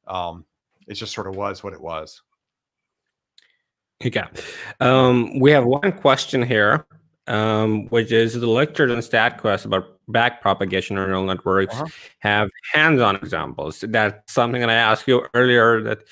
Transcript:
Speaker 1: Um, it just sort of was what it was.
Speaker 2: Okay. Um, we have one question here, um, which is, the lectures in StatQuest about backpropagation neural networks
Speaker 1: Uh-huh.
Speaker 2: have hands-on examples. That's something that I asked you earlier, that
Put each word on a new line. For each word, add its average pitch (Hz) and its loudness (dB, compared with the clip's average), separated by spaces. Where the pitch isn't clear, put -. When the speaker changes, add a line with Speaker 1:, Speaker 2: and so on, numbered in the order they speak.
Speaker 1:
Um, 87 -10
it 107 -16
just 107 -12
sort 95 -10
of 95 -12
was 101 -8
what 98 -12
it 78 -20
was. 78 -12
Speaker 2:
Okay. 113 -4
Um, 127 2
we 135 4
have 135 4
one 143 0
question 131 0
here, 120 2
um, 110 -2
which 117 -2
is, 113 2
the 120 -4
lectures 135 2
in 117 -2
StatQuest 113 0
about 95 -4
backpropagation 101 0
neural 95 -2
networks 95 -2
Speaker 1:
Uh-huh. 143 -8
Speaker 2:
have 104 0
hands-on 139 4
examples. 78 -8
That's 107 -2
something 123 0
that 117 0
I 113 2
asked 110 2
you 123 2
earlier, 120 4
that 113 -6